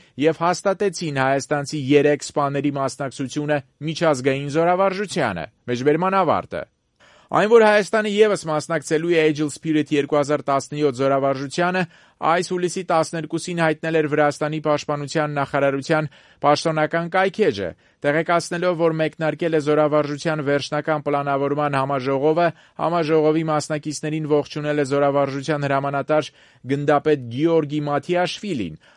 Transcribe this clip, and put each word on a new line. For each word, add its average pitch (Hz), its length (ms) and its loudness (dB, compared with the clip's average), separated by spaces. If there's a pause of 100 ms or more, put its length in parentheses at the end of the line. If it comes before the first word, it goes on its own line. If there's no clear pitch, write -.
(160)
և 151 260 0
հաստատեցին 180 800 -2
հայաստանցի 139 600 -2
երեք 143 460 4
սպաների 143 460 -2
մասնակցությունը 143 840 -4 (240)
միջազգային 143 680 0
զորավարժությանը»։ 175 920 0 (180)
Մեջբերման 151 600 0
ավարտը։ 98 420 0 (600)
Այն, 185 260 2
որ 226 140 8
Հայաստանը 214 480 2
ևս 208 320 4
մասնակցելու 160 640 -2
է 170 60 2
Agile 156 340 2
Spirit 151 400 -2
երկու 143 240 0
հազար 143 320 0
տասնյոթ 143 480 0
զորավարժությանը, 139 840 0 (400)
այս 170 320 0
հուլիսի 180 340 -4
տասներկուսին 165 800 -2
հայտնել 160 340 0
էր 151 80 2
Վրաստանի 147 560 0
պաշտպանության 147 720 -2
նախարարության 139 720 0 (340)
պաշտոնական 156 680 2
կայքէջը, 180 600 0 (320)
տեղեկացնելով, 170 760 0
որ 165 160 2
մեկնարկել 156 640 0
է - 80 0
զորավարժության 151 800 2
վերջնական 143 560 -2
պլանավորման 143 800 0
համաժողովը, 139 640 0 (300)
համաժողովի 160 720 2
մասնակիցներին 151 800 -4
ողջունել 147 480 0
է 143 80 2
զորավարժության 139 800 0
հրամանատար 139 640 0 (340)
գնդապետ 143 640 0
Գեորգի 151 560 0
Մաթիաշվիլին։ 147 960 -4 (180)